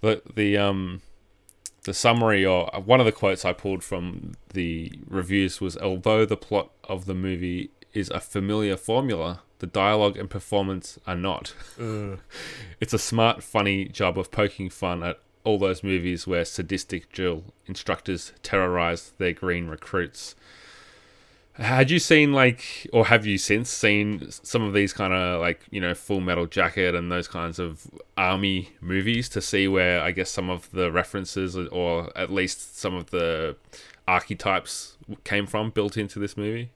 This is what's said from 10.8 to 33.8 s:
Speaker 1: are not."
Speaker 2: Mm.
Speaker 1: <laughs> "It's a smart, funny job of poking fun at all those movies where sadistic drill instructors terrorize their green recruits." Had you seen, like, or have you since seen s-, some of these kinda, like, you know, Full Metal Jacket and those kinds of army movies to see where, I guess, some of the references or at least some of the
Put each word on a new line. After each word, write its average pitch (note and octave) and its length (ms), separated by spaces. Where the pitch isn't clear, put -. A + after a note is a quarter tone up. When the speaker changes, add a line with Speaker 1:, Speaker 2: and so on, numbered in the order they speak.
Speaker 1:
are F#2 100
not." F2+ 380
Speaker 2:
Mm. G#2 400
Speaker 1:
<laughs> - 300
"It's - 140
a A2+ 60
smart, A2+ 420
funny G2+ 440
job F#2 340
of F#2 100
poking G2 400
fun F2 320
at E2+ 160
all G#2+ 140
those F#2+ 240
movies F2+ 420
where F2 200
sadistic F#2 680
drill F2 320
instructors - 680
terrorize F2 720
their F2+ 160
green F2 340
recruits." - 680
Had B2+ 340
you F3 80
seen, D3+ 340
like, B2+ 580
or A2+ 160
have A2 200
you G2+ 100
since A2 320
seen G#2 580
s-, - 160
some A#2 200
of G2+ 100
these G2+ 180
kinda, F#2 460
like, E2+ 320
you G2+ 100
know, F2 140
Full G2 260
Metal F2 280
Jacket F2 480
and F2 160
those F2 160
kinds E2+ 320
of E2 260
army F#2+ 540
movies G2 480
to G#2+ 120
see G2 260
where, F2+ 340
I E2 80
guess, F#2 220
some F2+ 180
of F2+ 220
the F2+ 200
references F#2 640
or F2 640
at F#2 140
least - 480
some F#2 160
of F2 160
the E2 440